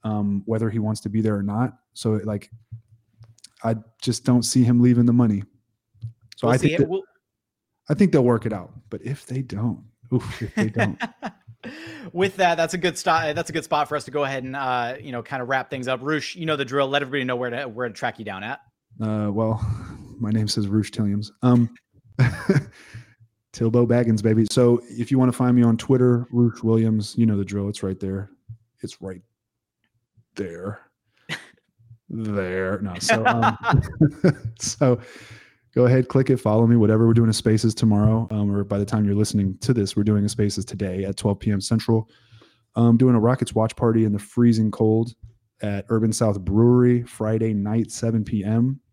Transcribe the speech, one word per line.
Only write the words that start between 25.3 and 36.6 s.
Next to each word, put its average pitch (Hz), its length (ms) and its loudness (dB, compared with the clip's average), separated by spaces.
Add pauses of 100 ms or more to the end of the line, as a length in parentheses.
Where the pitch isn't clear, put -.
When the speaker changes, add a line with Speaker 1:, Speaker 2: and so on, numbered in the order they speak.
Speaker 1:
find 123 240 2
me 123 80 6
on 117 120 4
Twitter, 123 540 2
Roosh 120 320 0
Williams, 110 560 0
you 117 80 4
know 107 100 2
the 98 80 -2
drill. 101 240 -4
It's 104 140 -8
right 95 160 -6
there. 98 320 -8 (520)
It's - 200 -14
right 92 200 -14 (1120)
there. 92 460 -10 (1300)
There. 95 720 -4
No. 98 180 -8
So, 226 260 0
um, - 560 0 (380)
<laughs> - 400 -2
so 123 400 0 (760)
go 123 120 4
ahead, 127 220 4
click 135 220 2
it, 127 80 4
follow 110 280 2